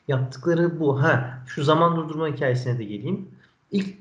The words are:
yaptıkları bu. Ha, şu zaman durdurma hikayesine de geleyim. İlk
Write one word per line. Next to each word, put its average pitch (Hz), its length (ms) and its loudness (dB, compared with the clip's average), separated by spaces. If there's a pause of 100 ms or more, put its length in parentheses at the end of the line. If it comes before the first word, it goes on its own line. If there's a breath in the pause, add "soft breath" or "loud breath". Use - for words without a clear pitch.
yaptıkları 160 720 0
bu. 135 240 2
Ha, 143 440 2
şu - 160 -6
zaman 165 320 4
durdurma 156 320 -2
hikayesine 127 520 -2
de 110 40 -6
geleyim. 104 440 -6 (440 soft breath)
İlk - 300 -4